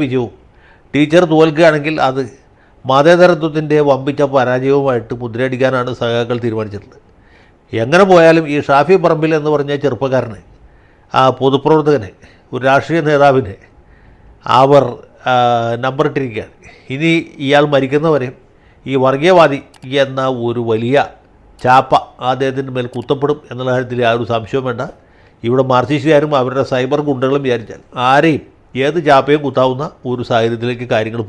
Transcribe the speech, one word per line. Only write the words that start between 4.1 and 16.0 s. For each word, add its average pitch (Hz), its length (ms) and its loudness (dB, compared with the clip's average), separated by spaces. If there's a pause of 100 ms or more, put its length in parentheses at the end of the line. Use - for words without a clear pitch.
പരാജയവുമായിട്ട് 131 880 0
മുദ്രയടിക്കാനാണ് 127 680 -2 (100)
സഖാക്കൾ 117 440 -2
തീരുമാനിച്ചിട്ടുള്ളത്. 107 560 -8 (840)
എങ്ങനെ 160 280 4
പോയാലും 165 340 6 (100)
ഈ - 20 -2 (120)
ഷാഫി 147 360 4
പറമ്പിൽ 160 340 0
എന്ന് 151 160 -2
പറഞ്ഞ 143 180 -4 (120)
ചെറുപ്പക്കാരനെ, 123 560 -4 (800)
ആ - 20 4 (180)
പൊതുപ്രവർത്തകനെ, 139 680 0 (420)
ഒരു 127 160 -8
രാഷ്ട്രീയ 143 400 0
നേതാവിനെ 139 480 2 (1040)
അവർ, 139 240 4 (480)
ആ, - 20 2 (520)
നമ്പർ 135 240 -2